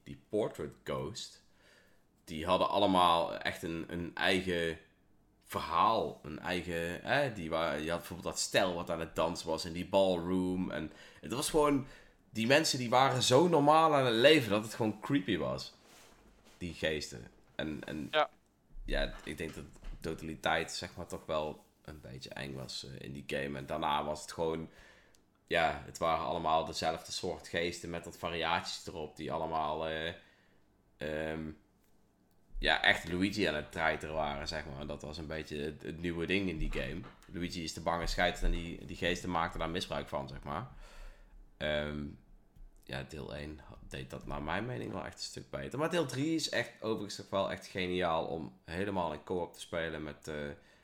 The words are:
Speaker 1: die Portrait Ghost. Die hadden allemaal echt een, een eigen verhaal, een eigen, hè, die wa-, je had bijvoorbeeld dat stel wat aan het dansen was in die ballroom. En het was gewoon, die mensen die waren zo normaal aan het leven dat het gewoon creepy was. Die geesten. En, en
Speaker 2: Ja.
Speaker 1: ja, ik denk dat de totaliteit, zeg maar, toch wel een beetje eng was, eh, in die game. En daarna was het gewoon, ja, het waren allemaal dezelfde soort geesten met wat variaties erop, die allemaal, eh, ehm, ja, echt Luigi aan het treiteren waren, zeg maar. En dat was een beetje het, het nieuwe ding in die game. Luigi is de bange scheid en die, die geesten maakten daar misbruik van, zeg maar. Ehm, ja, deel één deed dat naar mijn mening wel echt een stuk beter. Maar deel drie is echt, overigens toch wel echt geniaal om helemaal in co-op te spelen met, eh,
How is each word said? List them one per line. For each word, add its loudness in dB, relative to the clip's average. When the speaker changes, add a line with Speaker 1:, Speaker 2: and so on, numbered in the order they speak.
Speaker 1:
die -14
Portrait -4
Ghost. -8
Die -6
hadden 4
allemaal 6
echt -4
een, -4
een -6
eigen 2
verhaal, 2
een -8
eigen, -2
hè, 0
die -6
wa-, 2
je -2
had 0
bijvoorbeeld -8
dat -4
stel 2
wat -4
aan -2
het -6
dansen 0
was -2
in -6
die -4
ballroom. 2
En -6
het -8
was -2
gewoon, 4
die -2
mensen 6
die -2
waren 6
zo 10
normaal 8
aan 6
het 6
leven 10
dat 4
het -8
gewoon 0
creepy 2
was. -2
Die -6
geesten. -2
En, -4
en -6
Speaker 2:
Ja. 4
Speaker 1:
ja, 0
ik -8
denk -6
dat -10
de -12
totaliteit, -2
zeg -8
maar, -10
toch -10
wel -4
een -14
beetje -14
eng -8
was, -10
eh, -12
in -10
die -10
game. -4
En -10
daarna 0
was -6
het -12
gewoon, -2
ja, 2
het -14
waren 2
allemaal 2
dezelfde -2
soort -4
geesten -2
met -8
wat -14
variaties -2
erop, -8
die -6
allemaal, -2
eh, -4
ehm, -4
ja, 2
echt 4
Luigi 0
aan 2
het -6
treiteren 0
waren, -2
zeg -6
maar. -10
En -8
dat -8
was -10
een -8
beetje -8
het, -6
het -8
nieuwe -2
ding 2
in -2
die 0
game. -4
Luigi -4
is -6
de -8
bange 0
scheid 2
en 6
die, -4
die -10
geesten -2
maakten 0
daar -2
misbruik -4
van, -4
zeg -12
maar. -6
Ehm, -2
ja, -8
deel -10
één -10
deed -10
dat -12
naar -6
mijn -2
mening -6
wel -6
echt -10
een -14
stuk -12
beter. -6
Maar 0
deel 2
drie -2
is -2
echt, -4
overigens -2
toch -12
wel 0
echt -8
geniaal 2
om -6
helemaal -2
in -10
co-op -2
te -18
spelen -4
met, -10
eh, -4